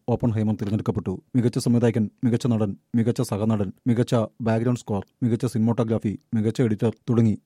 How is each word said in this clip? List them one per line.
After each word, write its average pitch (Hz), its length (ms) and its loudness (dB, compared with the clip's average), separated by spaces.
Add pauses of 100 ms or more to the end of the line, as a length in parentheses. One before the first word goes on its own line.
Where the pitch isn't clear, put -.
ഓപ്പൺഹൈമർ 110 460 0
തിരഞ്ഞെടുക്കപ്പെട്ടു. 95 680 -4 (140)
മികച്ച 120 220 2
സംവിധായകൻ, 120 520 2 (140)
മികച്ച 117 240 0
നടൻ, 107 280 0 (200)
മികച്ച 117 260 0
സഹനടൻ, 104 500 -2 (160)
മികച്ച 120 280 2 (260)
ബാക്ക്ഗ്രൗണ്ട് 117 380 0
സ്കോർ, 98 260 -6 (180)
മികച്ച 117 220 0
സിനിമാറ്റോഗ്രാഫി, 110 760 0 (140)
മികച്ച 113 280 0
എഡിറ്റർ 107 340 0 (140)
തുടങ്ങി 113 360 4